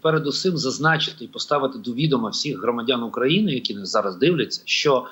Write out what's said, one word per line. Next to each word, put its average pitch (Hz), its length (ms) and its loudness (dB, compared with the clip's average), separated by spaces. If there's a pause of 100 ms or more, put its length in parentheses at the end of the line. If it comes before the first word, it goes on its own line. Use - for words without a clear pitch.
передусім 156 560 2
зазначити 135 680 0
і - 20 -18
поставити 135 500 -2
до 117 160 -8
відома 127 360 2
всіх 123 320 -4
громадян 120 420 0
України, 147 500 2
які 117 220 -4
нас 98 140 -10
зараз 101 260 0
дивляться, 139 500 2
що 131 460 2